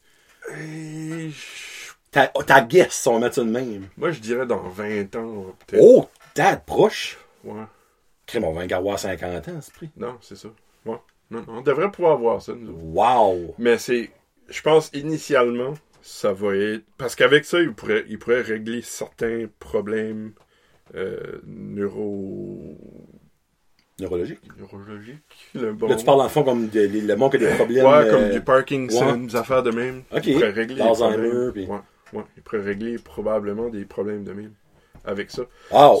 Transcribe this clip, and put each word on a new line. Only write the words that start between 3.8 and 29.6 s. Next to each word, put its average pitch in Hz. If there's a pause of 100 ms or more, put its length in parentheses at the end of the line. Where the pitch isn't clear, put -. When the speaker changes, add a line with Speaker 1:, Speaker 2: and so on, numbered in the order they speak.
Speaker 1:
Moi, 160
je 143
dirais 120
dans 92
vingt 104
ans, 117
on 113
va 92 (120)
peut-être -
Speaker 2:
Oh, 240 (260)
t'as 175
proche. - (260)
Speaker 1:
Ouais. 107 (640)
Speaker 2:
Crème, 117
on 82
va 85 (120)
avoir 95
cinquante 90
ans, 175
à -
ce -
prix. 160
Speaker 1:
Non, 117
c'est -
ça. 104 (360)
Ouais. 113 (340)
Non, 113
non, 113
on -
devrait 147
pouvoir 160
voir 113
ça, 113
nous 117
autres. 80
Speaker 2:
Wow. 92
Speaker 1:
Mais 117
c'est, 120 (380)
je -
pense, 156
initialement, 139 (280)
ça -
va 98
être, 107 (160)
parce 123
qu'avec 139
ça, 175
il 147
pourrait, 107
il 107
pourrait 120
régler 110
certains 113 (140)
problèmes, 110 (640)
euh, -
neuro- 98 (1200)
Speaker 2:
Neurologique. 90 (180)
Speaker 1:
Neurologique, 104
le 117
bon 113
Speaker 2:
Là, 127
tu 113
parles, 139
en 117
fond, 147
comme 120
de, 107
le 104
monde 131
qui 131
a 117 (100)
des -
problèmes, 120
Speaker 1:
Ouais, 143
comme 107
Speaker 2:
euh, 101
Speaker 1:
du 101
Parkinson, 131
Speaker 2:
ouais. 127
Speaker 1:
des 113
affaires 127